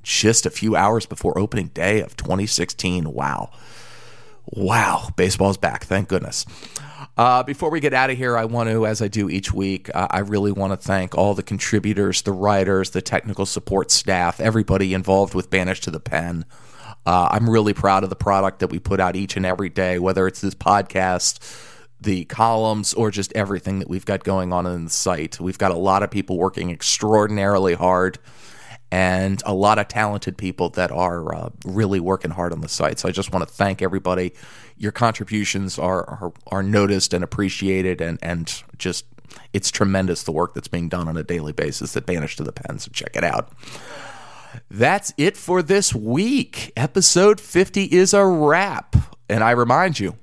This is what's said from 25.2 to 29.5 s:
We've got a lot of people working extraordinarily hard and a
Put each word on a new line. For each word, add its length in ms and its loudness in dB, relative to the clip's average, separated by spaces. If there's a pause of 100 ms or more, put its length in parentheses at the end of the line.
We've 180 -6
got 140 2
a 60 -2
lot 260 2
of 80 -6
people 260 -2
working 320 0
extraordinarily 1040 2
hard 460 2 (680)
and 540 0
a 80 -2